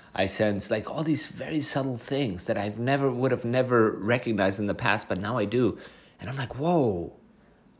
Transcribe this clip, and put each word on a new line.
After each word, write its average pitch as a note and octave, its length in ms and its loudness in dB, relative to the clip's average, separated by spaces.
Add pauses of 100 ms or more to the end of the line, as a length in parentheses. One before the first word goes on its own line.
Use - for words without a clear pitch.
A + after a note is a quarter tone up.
(140)
I F#2+ 120 2
sense, G2+ 460 0
like, A2 180 -2
all C#3+ 140 -4
these D3+ 240 0
very D3+ 340 -6
subtle C3+ 360 -2
things A#2+ 480 -2
that G#2+ 120 0
I've G#2 220 -4
never, C#3 320 2
would B2 200 2
have A#2 140 -2
never A#2+ 460 4
recognized G2+ 680 0
in G#2 60 -2
the G2 80 0
past, - 340 0
but F#2 120 -2
now G#2+ 180 -4
I G#2+ 80 0
do. A2+ 320 2 (420)
And G2 100 -10
I'm C3 60 -6
like, B2 220 -6
"Whoa, C3 560 0 (680)